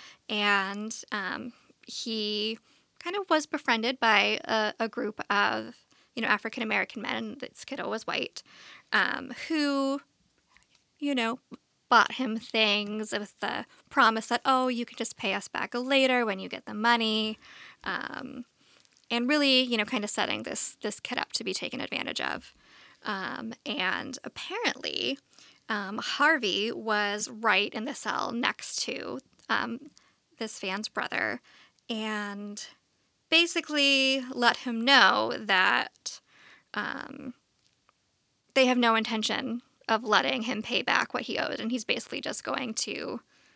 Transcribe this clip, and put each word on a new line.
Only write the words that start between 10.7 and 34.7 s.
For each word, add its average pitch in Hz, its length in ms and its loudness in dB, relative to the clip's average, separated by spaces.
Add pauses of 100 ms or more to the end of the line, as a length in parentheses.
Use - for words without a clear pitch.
you 285 160 -2
know, 233 260 0 (500)
bought - 240 6
him 226 240 -2
things 214 720 0
with 208 280 -6
the - 260 -2 (240)
promise 226 380 6
that, 240 160 0
"Oh, 254 260 4
you 240 160 -2
can - 120 -12
just - 200 -6
pay 196 180 -2
us 202 120 -6
back - 280 -4
later 254 500 4
when 196 140 -2
you 190 100 -8
get - 160 -10
the 214 80 -8
money." 220 640 2 (460)
Um, - 640 -8 (640)
and 240 180 0
really, 277 320 6
you 240 160 0
know, 208 80 0
kind 220 180 -2
of 208 60 -4
setting - 340 -2
this, - 380 -6
this 214 180 -6
kid - 200 -6
up - 140 -4
to - 100 -4
be - 100 -4
taken - 260 -6
advantage - 420 -6
of. - 320 -6 (500)
Um, 208 500 -6 (140)
and 254 560 -4
apparently, - 960 -4 (500)
um, 208 300 -4
Harvey 240 720 2
was 208 580 -2
right 214 420 2
in 220 140 -6
the 285 80 -4
cell - 380 -4
next - 520 -2
to, - 360 -6 (280)
um, - 320 -2 (600)
this 220 200 -8
fan's 202 300 -4
brother - 500 -4 (480)
and 208 800 -6 (640)
basically 277 920 4 (120)
let 240 240 4
him 233 240 -4